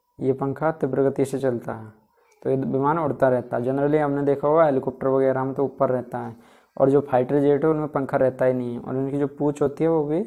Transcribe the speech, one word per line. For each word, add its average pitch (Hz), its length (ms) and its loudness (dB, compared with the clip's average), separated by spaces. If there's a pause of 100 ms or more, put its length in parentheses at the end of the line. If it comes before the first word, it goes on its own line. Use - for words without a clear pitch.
(200)
ये 131 140 0
पंखा 139 400 -2
तीव्र 139 300 -2
गति 135 220 0
से 135 140 -6
चलता 120 340 -2
है 110 180 -14 (500)
तो - 80 -4
ये 135 80 2
विमान 135 420 0
उड़ता 135 300 0
रहता 120 280 0
है। 123 60 -2
Generally 139 340 0
हमने 143 260 0
देखा 139 240 0
होगा 160 180 6
हेलीकॉप्टर 131 440 0
वगैरह 135 340 2
में 135 100 -4
तो 139 120 -2
ऊपर 135 240 0
रहता 123 300 -4
है, 117 160 -10 (420)
और 135 120 4
जो 139 120 4
फाइटर 131 400 0
जेट 143 220 4
है 160 60 4
उनमें 151 200 0
पंखा 139 280 -2
रहता 127 280 2
ही 127 80 4
नहीं 123 200 -4
है, 120 60 -8
और 131 160 -6
इनकी 135 240 -2
जो 143 100 0
पूँछ 147 320 -2
होती 143 220 0
है 165 60 2
वो 160 160 2
भी 160 220 -2